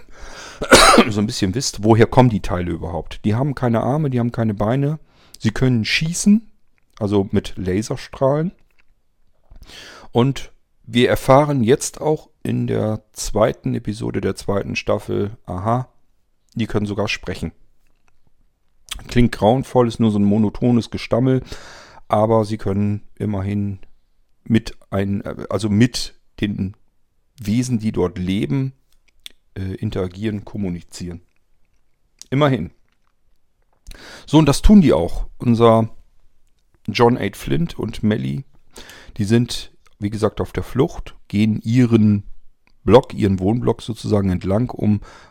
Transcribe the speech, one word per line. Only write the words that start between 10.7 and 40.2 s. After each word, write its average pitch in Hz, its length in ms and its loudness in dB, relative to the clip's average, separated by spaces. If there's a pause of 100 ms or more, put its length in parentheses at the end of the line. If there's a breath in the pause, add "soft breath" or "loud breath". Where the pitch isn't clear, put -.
wir 120 240 2
erfahren 135 540 4
jetzt - 380 0
auch 151 300 -4 (120)
in 120 240 -4
der 110 360 -4 (100)
zweiten 127 600 -2
Episode 113 460 -6
der 95 140 -4
zweiten - 420 -6
Staffel, 104 600 -4 (100)
aha, 110 420 -4 (680)
die 113 120 -4
können 104 200 -2
sogar 101 220 -4
sprechen. - 440 -8 (1600)
Klingt 120 240 4
grauenvoll, 123 560 2
ist 113 120 -6
nur 113 100 2
so 104 80 0
ein 101 60 2
monotones 110 680 0
Gestammel, 127 520 0 (680 loud breath)
aber 110 360 2
sie 107 140 -6
können 104 440 -2 (120)
immerhin 101 640 -4 (640)
mit - 340 0 (140)
ein, 98 320 -4 (260)
also 104 200 -4
mit 104 500 0 (220)
den 101 360 -6 (640)
Wesen, 123 380 -2
die 107 140 -4
dort 90 260 -4
leben, 131 540 -4 (840)
äh, 95 200 -8
interagieren, 101 720 -6
kommunizieren. 87 800 -10 (1080)
Immerhin. 135 420 0 (1500 loud breath)
So, 147 120 4
und 160 80 6
das 143 160 2
tun 202 180 10
die 139 120 6
auch. 85 340 0 (120)
Unser 113 520 4 (960)
John 120 300 4
Eight - 200 -6
Flint 151 420 -4
und - 240 -8
Melly 127 420 -2 (720 loud breath)
die 104 80 -4
sind, 117 480 0 (260)
wie 101 120 -6
gesagt, 107 300 -2